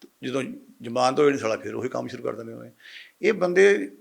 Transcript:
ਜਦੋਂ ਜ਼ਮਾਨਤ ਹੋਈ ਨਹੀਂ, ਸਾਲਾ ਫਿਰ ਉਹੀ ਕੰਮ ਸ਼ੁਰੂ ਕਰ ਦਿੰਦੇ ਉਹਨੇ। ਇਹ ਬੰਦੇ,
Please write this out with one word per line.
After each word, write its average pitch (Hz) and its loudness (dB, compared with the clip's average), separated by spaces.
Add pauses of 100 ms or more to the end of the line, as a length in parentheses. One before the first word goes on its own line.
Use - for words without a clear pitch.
(220)
ਜਦੋਂ 131 -4 (400)
ਜ਼ਮਾਨਤ 127 2
ਹੋਈ 147 6
ਨਹੀਂ, 139 -2
ਸਾਲਾ 110 -2
ਫਿਰ 107 -8
ਉਹੀ 110 -4
ਕੰਮ 123 -6
ਸ਼ੁਰੂ 123 -12
ਕਰ 120 -4
ਦਿੰਦੇ 113 -14
ਉਹਨੇ। 117 -16 (520)
ਇਹ 220 4
ਬੰਦੇ, 196 4 (100)